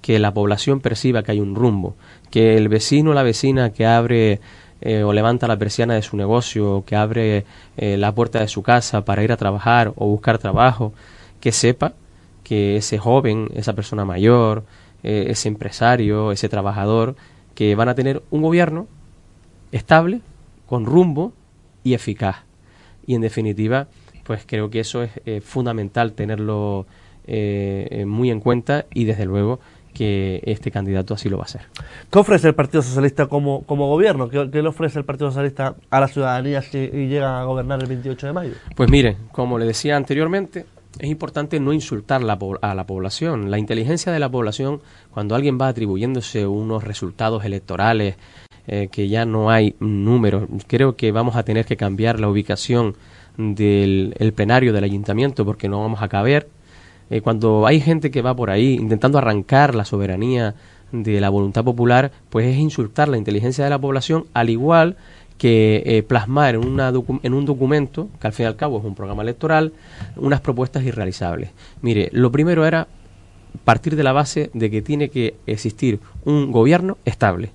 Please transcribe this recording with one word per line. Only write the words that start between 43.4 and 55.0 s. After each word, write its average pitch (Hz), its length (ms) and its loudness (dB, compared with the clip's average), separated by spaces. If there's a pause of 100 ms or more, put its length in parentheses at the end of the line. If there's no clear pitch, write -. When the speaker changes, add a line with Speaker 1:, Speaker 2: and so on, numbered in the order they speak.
Speaker 1:
La 104 80 0
inteligencia 120 540 -2
de 156 80 -2
la 139 80 -2
población, 131 520 -4 (320)
cuando 104 220 -4
alguien 135 260 0
va 135 60 0
atribuyéndose 113 800 -2
unos 107 380 -4
resultados 104 600 -6
electorales, 98 720 -2 (540)
eh, 101 240 -4
que 101 160 -4
ya 113 160 0
no 110 260 0
hay 110 300 4
números, 104 640 2 (240)
creo 131 260 2
que 113 160 0
vamos 113 240 -2
a 120 80 -2
tener 110 220 0
que 110 120 -4
cambiar 107 440 -2
la 104 80 0
ubicación 104 640 0 (420)
del, 101 840 2
el 110 160 2
plenario 120 380 2
del 101 120 0
ayuntamiento 101 600 -2